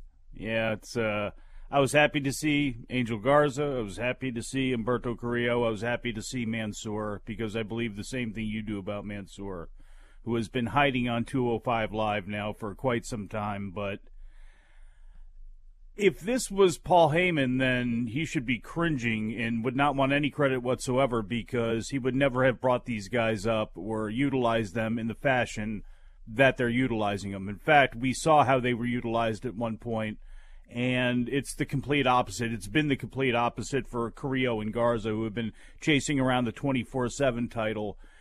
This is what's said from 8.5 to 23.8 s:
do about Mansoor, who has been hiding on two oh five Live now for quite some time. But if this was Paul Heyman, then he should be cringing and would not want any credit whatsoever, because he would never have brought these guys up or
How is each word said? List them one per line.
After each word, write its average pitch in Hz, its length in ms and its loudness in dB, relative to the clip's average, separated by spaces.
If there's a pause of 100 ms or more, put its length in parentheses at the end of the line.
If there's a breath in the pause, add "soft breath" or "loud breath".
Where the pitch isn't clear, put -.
do 107 180 -4
about 101 260 -6
Mansoor, 98 640 -10 (560)
who 117 100 0
has 113 140 -2
been 120 180 -2
hiding 127 400 2
on 117 160 0
two 123 240 -2
oh 113 120 0
five 110 340 -2
Live 104 340 -2
now 104 240 -4
for 101 220 -8
quite 120 320 -2
some 104 220 -8
time. 101 420 -6
But 101 300 -6 (2000)
if 202 240 4
this 233 300 -2
was 190 300 4
Paul 160 320 6
Heyman, 147 480 2
then 123 480 2
he 143 180 -4
should 147 180 -2
be 117 140 0
cringing 117 840 0
and 117 240 -2
would 123 120 0
not 143 200 2
want 135 180 4
any 143 180 2
credit 131 320 2
whatsoever, 123 580 2
because 113 680 -2
he 139 100 -2
would 123 160 0
never 131 280 2
have 127 160 4
brought 123 260 2
these 104 220 -6
guys 113 380 0
up 110 320 0
or 107 320 -4